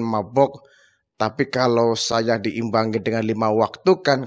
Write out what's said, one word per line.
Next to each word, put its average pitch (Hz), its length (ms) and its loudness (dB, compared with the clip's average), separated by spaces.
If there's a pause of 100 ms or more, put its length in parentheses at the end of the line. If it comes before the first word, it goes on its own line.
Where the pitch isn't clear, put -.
mabuk, 117 580 0 (540)
tapi 117 320 -2
kalau 117 480 2
saya 117 400 0
diimbangi 110 640 -2
dengan 113 240 -2
lima 110 240 0
waktu 113 560 2
kan, 135 220 2